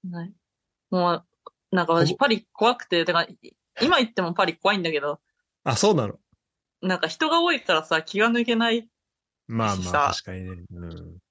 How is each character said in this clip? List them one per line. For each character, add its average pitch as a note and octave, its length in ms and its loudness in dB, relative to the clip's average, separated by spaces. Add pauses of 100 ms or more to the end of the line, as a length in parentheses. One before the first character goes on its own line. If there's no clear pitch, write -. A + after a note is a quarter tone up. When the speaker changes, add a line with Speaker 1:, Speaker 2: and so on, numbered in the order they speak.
Speaker 1:
な E3+ 220 -10
い。 G3+ 80 -16 (560)
も F3 220 2
う、 E3+ 120 -4 (520)
な F3 80 2
ん - 20 0
か E3 80 2
私 E3 160 4
Speaker 2:
ほ F3+ 60 -2
ぼ - 20 -18
Speaker 1:
パ C#4 120 4
リ - 220 0
怖 A#3+ 240 2
く - 100 -18
て、 E3+ 200 0
て E3+ 80 0
か、 E3+ 140 0 (540)
今 D#4 180 2
行 A#3 100 0
っ - 40 -20
て F#3 100 -2
も E3+ 100 -2
パ F#3+ 120 2
リ E3+ 120 -6
怖 G3 160 2
い G3 60 0
ん - 20 -4
だ E3+ 80 -2
け D3+ 100 -2
ど。 D3 220 -4 (420)
Speaker 2:
あ、 C3 120 0
そ G#3 160 4
う - 20 4
な A#2+ 140 0
の？ - 120 -12 (640)
Speaker 1:
な F#3 140 -2
ん F3 40 -6
か - 80 -4
人 D#4 220 -2
が E4+ 140 2
多 F4 100 2
い C4 80 -4
か F3 140 0
ら D#3 100 0
さ、 D#3+ 160 0
気 - 160 -8
が A3 120 4
抜 A#3 140 0
け A#3 120 0
な A3+ 160 2
い A#3 100 0
し - 20 -20
さ。 - 40 -20 (640)
Speaker 2:
ま A2+ 240 0
あ - 20 0
ま F#2+ 320 0
あ、 - 60 0
確 - 100 -8
か F#2 100 -12
に F#2 160 -10
ね。 F2+ 140 -14 (100)
う F2 140 -14
ん。 E2 320 -16 (120)